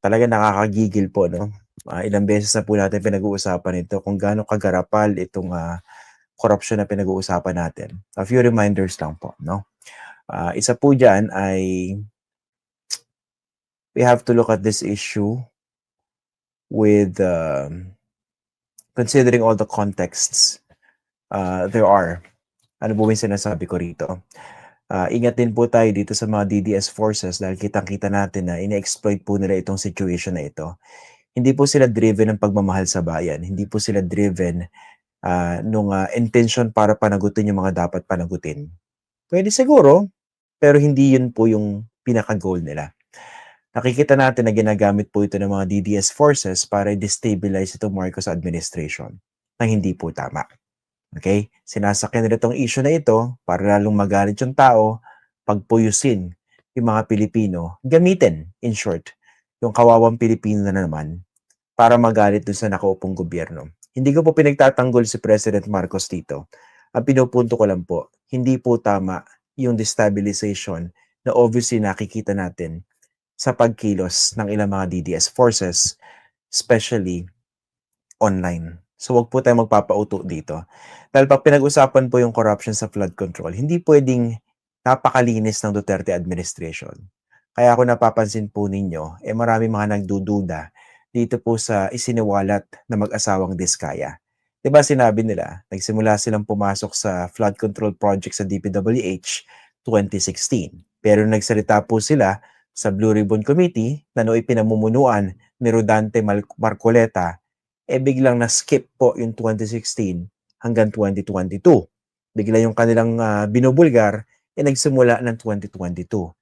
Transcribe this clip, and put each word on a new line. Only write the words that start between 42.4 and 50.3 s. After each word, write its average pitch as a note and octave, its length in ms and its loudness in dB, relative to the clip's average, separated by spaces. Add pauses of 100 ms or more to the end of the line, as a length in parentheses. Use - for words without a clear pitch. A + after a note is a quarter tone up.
nila. D2+ 320 -10 (800)
Nakikita B2+ 480 2
natin C3 240 4
na A2+ 80 4
ginagamit G#2 560 2
po G#2 160 0
ito G2+ 160 -2
ng G2 80 -2
mga G2 240 -2
D - 80 -2
D F#2 160 -6
S G2 160 -2
forces C#3 560 0
para G2+ 240 -2
i-destabilize G2 880 -4
itong G2+ 160 -4
Marcos F#2 320 -6
administration E2 880 -8 (400)
na - 80 -4
hindi G2+ 320 0
po E2 160 -10
tama. C2+ 320 -10 (680)